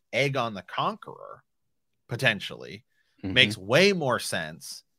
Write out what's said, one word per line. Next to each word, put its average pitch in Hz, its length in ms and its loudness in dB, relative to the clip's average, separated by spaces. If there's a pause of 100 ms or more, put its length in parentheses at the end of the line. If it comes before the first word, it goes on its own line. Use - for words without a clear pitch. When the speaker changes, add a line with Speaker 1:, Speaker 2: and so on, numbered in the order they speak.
(120)
Speaker 1:
Aegon 127 420 0
the 92 80 -10
Conqueror, - 800 -8 (680)
potentially, 95 760 -2 (400)
Speaker 2:
Mm-hmm. 95 100 -2
Speaker 1:
makes 117 240 6
way 139 340 4
more 135 260 0
sense - 640 -8 (140)